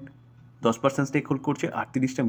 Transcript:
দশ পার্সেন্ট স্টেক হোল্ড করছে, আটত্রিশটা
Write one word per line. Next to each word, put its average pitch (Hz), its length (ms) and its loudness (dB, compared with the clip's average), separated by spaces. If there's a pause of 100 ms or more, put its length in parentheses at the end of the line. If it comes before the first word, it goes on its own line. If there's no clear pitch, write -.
(640)
দশ 113 180 4
পার্সেন্ট 139 280 2
স্টেক 143 180 0
হোল্ড 135 180 0
করছে, 139 180 0 (160)
আটত্রিশটা 127 480 0